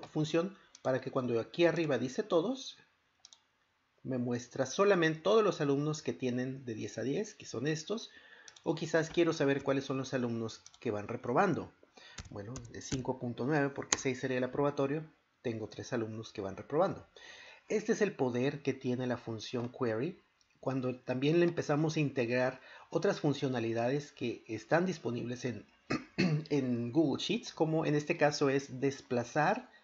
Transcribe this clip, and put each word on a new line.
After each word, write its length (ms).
función 440
para 200
que 100
cuando 280
aquí 260
arriba 320
dice 260
todos, 540
me 140
muestra 480
solamente 560
todos 220
los 180
alumnos 400
que 120
tienen 520
de 100
diez 220
a 60
diez, 320
que 100
son 220
estos, 420
o 120
quizás 340
quiero 240
saber 300
cuáles 220
son 120
los 160
alumnos 480
que 120
van 160
reprobando. 640
Bueno, 240
de 100
cinco 380
punto 260
nueve, 240
porque 280
seis 220
sería 180
el 60
aprobatorio, 600
tengo 260
tres 240
alumnos 400
que 100
van 140
reprobando. 500
Este 240
es 100
el 140
poder 460
que 120
tiene 340
la 100
función 540
query 500
cuando 360
también 440
le 60
empezamos 520
a 20
integrar 600
otras 300
funcionalidades 960
que 340
están 380
disponibles 580
en, 220
<clears throat> 280
en 720
Google 300
Sheets, 320
como 320
en 100
este 200
caso 340
es 300
desplazar 880